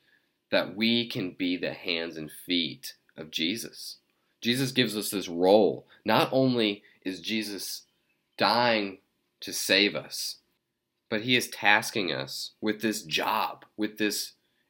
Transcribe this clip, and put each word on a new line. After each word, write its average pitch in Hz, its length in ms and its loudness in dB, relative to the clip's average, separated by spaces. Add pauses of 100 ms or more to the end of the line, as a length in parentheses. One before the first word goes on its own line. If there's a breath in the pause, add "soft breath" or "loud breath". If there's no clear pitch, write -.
(500 soft breath)
that 90 260 0
we 117 320 2
can 98 240 -4
be 90 260 -2
the 85 160 -4
hands 82 420 -6
and 76 160 -10
feet - 640 -4 (220)
of 80 140 -14
Jesus. - 680 -6 (420)
Jesus 127 320 0
gives 123 240 0
us 101 140 -4
this 90 180 -4
role. 90 600 4 (180 soft breath)
Not 131 260 4
only 120 520 2 (200 soft breath)
is 92 180 -8
Jesus 101 640 -6 (520)
dying 110 600 2 (400)
to 92 140 -10
save 98 420 4
us, - 420 -8 (720)
but 107 140 -2
he 127 120 0
is 117 140 0
tasking 104 600 2
us 67 400 -6 (100)
with 107 200 -2
this 110 220 -2
job, 95 600 -2 (100)
with 107 220 -4
this - 360 -2 (360)